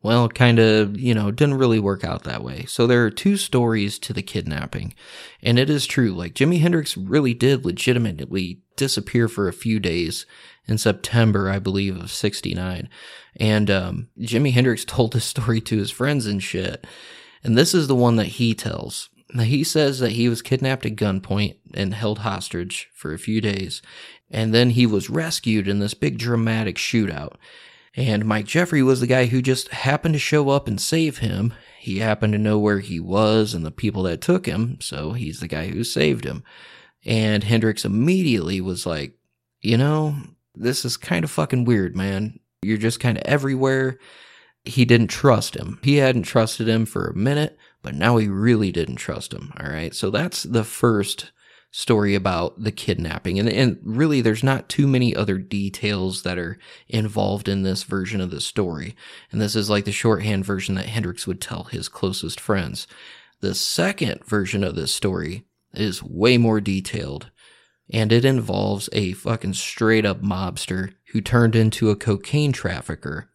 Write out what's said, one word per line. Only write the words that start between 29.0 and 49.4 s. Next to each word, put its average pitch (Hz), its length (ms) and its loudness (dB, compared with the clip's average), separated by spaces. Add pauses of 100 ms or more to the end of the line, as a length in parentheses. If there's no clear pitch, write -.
guy 127 200 4
who 127 140 0
just 127 280 0
happened 151 460 0
to 143 40 0
show 147 300 2
up 139 180 2
and 104 140 -4
save 160 380 0
him. 104 340 -2 (260)
He 98 200 -6
happened 107 340 2
to 104 60 0
know 107 200 2
where 104 200 2
he 87 200 -6
was 107 540 2
and 82 120 -4
the 76 60 -8
people 101 320 -2
that 85 160 -2
took 180 260 0
him, 117 360 -4
so 76 320 -8
he's 95 260 -8
the 85 80 -10
guy 78 200 -6
who 104 180 -4
saved 73 400 0
him. - 180 -10 (640)
And 107 400 0
Hendrix 110 400 2
immediately 110 760 0
was 92 260 -6
like, 78 320 -6 (440)
"You 113 160 2
know, 151 400 2 (360)
this 123 300 -4
is 120 140 -4
kinda 170 320 -4
fucking 131 340 0
weird, 104 320 2
man. 98 420 -4 (240)
You're 107 160 0
just 110 220 0
kinda 120 260 0
everywhere." 135 720 0 (680)
He - 180 4
didn't 117 240 6
trust - 480 2
him. 82 260 -10
He 139 140 2
hadn't 131 280 2
trusted 110 440 0
him 113 180 2
for - 220 -4
a - 80 -6
minute, 143 420 0 (240)
but - 140 -10
now 113 220 2
he 107 100 2
really 104 460 2
didn't 76 240 -4
trust - 340 -10
him, - 260 -12